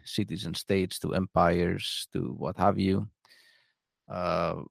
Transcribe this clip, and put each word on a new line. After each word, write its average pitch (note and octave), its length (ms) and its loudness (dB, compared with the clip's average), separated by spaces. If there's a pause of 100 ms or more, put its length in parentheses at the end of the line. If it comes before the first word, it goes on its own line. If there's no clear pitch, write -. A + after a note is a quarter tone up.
cities G2+ 420 -4
and E2 120 -6
states F#2+ 420 0
to - 160 -4
empires F2 960 2
to - 260 -4
what - 200 -6
have G2 200 4
you. G2 300 2 (1040)
Uh, E2+ 440 -2 (160)